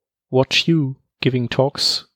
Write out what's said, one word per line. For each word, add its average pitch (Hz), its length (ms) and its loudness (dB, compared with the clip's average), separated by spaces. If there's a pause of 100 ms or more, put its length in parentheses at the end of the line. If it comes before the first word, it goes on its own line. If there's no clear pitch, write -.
(320)
watch - 360 0
you 147 300 0 (240)
giving 123 260 0
talks, - 580 -2 (100)